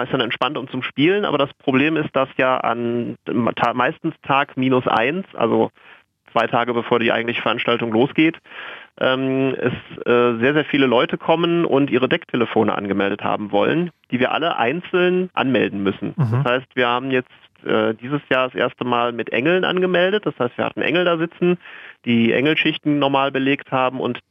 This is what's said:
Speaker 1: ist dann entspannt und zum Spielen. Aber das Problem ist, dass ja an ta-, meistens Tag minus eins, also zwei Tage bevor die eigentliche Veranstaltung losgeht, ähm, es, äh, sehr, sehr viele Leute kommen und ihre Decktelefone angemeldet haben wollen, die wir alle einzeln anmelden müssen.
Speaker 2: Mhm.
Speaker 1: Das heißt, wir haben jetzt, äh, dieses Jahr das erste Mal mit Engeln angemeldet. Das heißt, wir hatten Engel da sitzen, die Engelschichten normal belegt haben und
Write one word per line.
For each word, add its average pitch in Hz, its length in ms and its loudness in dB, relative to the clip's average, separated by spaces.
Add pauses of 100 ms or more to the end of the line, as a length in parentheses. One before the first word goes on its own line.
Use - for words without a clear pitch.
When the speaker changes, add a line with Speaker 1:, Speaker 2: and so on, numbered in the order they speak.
Speaker 1:
ist 123 100 -4
dann 135 80 0
entspannt 127 380 -2
und 131 120 -10
zum 131 120 -6
Spielen. 185 420 2
Aber 147 140 -2
das 139 160 0
Problem 143 420 0
ist, 151 200 -4
dass 135 200 2
ja 131 220 2
an 120 580 -2 (380)
ta-, 117 200 0
meistens 147 480 -2
Tag 139 340 -2
minus 127 320 2
eins, 143 460 0
also 113 360 0 (640)
zwei 113 160 0
Tage 120 260 0
bevor 117 240 0
die 113 140 2
eigentliche 113 300 -2
Veranstaltung 117 500 -2
losgeht, 143 440 2 (640)
ähm, 131 600 0
es, 123 140 -2 (340)
äh, 120 340 4
sehr, 135 140 2
sehr 151 100 2
viele 139 220 2
Leute 127 320 2
kommen 170 460 0
und 139 260 2
ihre 123 180 2
Decktelefone 113 680 0
angemeldet 98 480 -2
haben 104 300 -4
wollen, 135 380 0 (200)
die 123 100 -2
wir - 120 0
alle 156 240 -2
einzeln 180 800 0
anmelden 104 480 0
müssen. 101 340 -4
Speaker 2:
Mhm. 123 260 0
Speaker 1:
Das 123 100 2
heißt, 127 220 -2
wir 123 140 2
haben 123 220 -2
jetzt, 127 200 -2 (340)
äh, 110 300 0
dieses 131 260 -6 (100)
Jahr 131 180 2
das - 60 -12
erste 120 300 -2
Mal 120 280 0
mit 117 200 -6
Engeln 180 320 2
angemeldet. 185 600 0
Das 147 120 -4
heißt, 120 180 -2
wir 113 80 -2
hatten - 180 -4
Engel 165 220 0
da 170 140 2
sitzen, 175 400 0 (460)
die 117 280 4
Engelschichten 151 680 0
normal 139 340 0
belegt 135 400 -2
haben 131 280 -2
und 120 200 -6 (100)